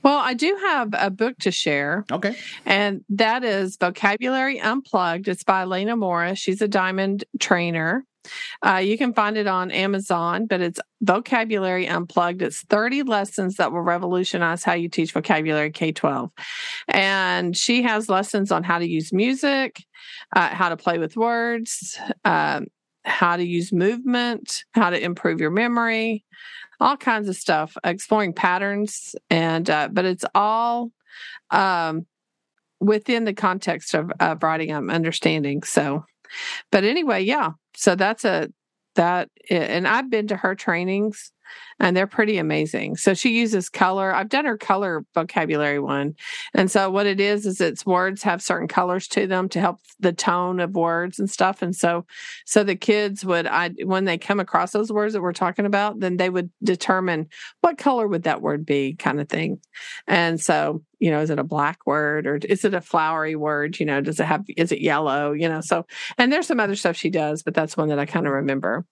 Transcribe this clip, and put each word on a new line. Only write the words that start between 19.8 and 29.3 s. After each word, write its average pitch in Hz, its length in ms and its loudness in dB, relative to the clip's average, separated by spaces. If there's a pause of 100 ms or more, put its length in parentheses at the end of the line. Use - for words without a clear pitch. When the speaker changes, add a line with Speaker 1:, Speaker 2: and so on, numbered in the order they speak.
Speaker 1:
uh, 175 180 4
how 175 140 0
to 165 80 -4
play 170 220 0
with 156 180 -4
words, 233 840 -2 (240)
um, 151 440 0 (360)
how 175 320 2
to 175 100 -2
use 175 280 -2
movement, 240 1000 0
how 208 180 4
to 175 120 0
improve 170 380 -2
your 156 120 0
memory, 226 720 0 (560)
all 277 160 4
kinds 214 320 0
of 185 80 -4
stuff, 156 480 0
exploring 196 480 0
patterns. 202 840 -2 (140)
And, 165 400 2